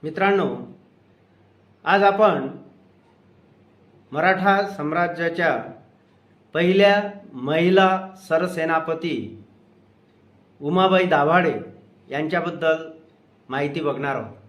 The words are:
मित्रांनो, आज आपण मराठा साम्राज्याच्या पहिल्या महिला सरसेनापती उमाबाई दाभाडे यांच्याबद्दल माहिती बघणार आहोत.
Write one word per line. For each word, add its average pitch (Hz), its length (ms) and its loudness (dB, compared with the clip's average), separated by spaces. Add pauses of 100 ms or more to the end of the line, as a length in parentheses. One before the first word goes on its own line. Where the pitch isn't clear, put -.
मित्रांनो, 185 540 0 (1300)
आज 196 180 4
आपण 196 460 2 (1600)
मराठा 190 540 2
साम्राज्याच्या 165 1000 -2 (880)
पहिल्या 196 560 2 (220)
महिला 180 760 2 (180)
सरसेनापती 160 1160 -4 (1200)
उमाबाई 185 420 2
दाभाडे 165 500 2 (560)
यांच्याबद्दल 160 800 -2 (580)
माहिती 143 320 -4
बघणार 139 360 -4
आहोत. 110 200 -10 (120)